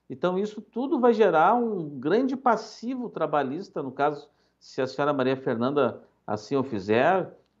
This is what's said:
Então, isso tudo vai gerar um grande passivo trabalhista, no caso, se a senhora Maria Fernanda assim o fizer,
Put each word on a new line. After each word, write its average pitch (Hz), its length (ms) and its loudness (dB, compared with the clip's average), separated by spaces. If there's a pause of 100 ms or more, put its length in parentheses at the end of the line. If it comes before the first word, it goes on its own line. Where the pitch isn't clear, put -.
Então, 180 300 -2
isso 208 220 -6
tudo 262 400 -4
vai 240 120 6
gerar 190 420 4
um 214 340 -2
grande 185 480 0
passivo 233 720 -2
trabalhista, 151 720 -4
no 131 80 -8
caso, 143 380 -2 (380)
se - 160 -4
a 127 40 0
senhora 143 260 -2
Maria 131 240 2
Fernanda 131 640 0 (240)
assim 107 300 -4
o 131 80 0
fizer, 120 680 0 (280)